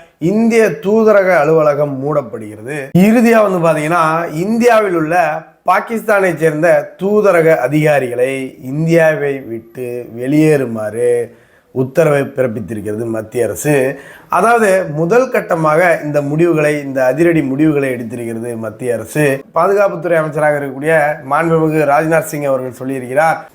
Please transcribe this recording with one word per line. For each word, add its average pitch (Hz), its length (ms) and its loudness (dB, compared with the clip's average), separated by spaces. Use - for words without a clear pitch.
இந்திய 220 480 2
தூதரக 202 720 2
அலுவலகம் 147 680 2
மூடப்படுகிறது. 123 920 -6
இறுதியா 214 640 4
வந்து 165 60 2
பாத்தீங்கன்னா, 160 640 0
இந்தியாவில் 220 640 2
உள்ள 160 480 0
பாகிஸ்தானை 202 720 0
சேர்ந்த 151 600 0
தூதரக 185 600 2
அதிகாரிகளை 131 1080 -2
இந்தியாவை 151 760 0
விட்டு 120 760 -10
வெளியேறுமாறு 120 1300 0
உத்தரவை 139 500 0
பிறப்பித்திருக்கிறது 110 840 -4
மத்திய 110 400 -4
அரசு. 135 540 0
அதாவது, 196 540 2
முதல் 170 480 0
கட்டமாக 165 720 0
இந்த 147 180 -2
முடிவுகளை, 151 580 0
இந்த 135 260 -2
அதிரடி 156 380 2
முடிவுகளை 139 500 0
எடுத்திருக்கிறது 117 640 -8
மத்திய 113 360 -6
அரசு. 135 500 -2
பாதுகாப்புத்துறை 185 580 0
அமைச்சராக 151 460 0
இருக்கக்கூடிய 143 420 -2
மாண்புமிகு 160 540 0
ராஜ்நாத் 156 340 2
சிங் 151 240 -6
அவர்கள் 127 440 -4
சொல்லியிருக்கிறார், 135 480 -2